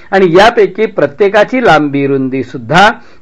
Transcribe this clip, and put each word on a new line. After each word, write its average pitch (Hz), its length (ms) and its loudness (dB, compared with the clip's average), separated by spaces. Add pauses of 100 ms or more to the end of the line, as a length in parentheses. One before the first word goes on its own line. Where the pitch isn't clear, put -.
(100)
आणि 190 260 2
यापैकी 214 500 2
प्रत्येकाची 208 760 -2
लांबी 147 420 0
रुंदी 135 360 -4
सुद्धा 147 480 0 (320)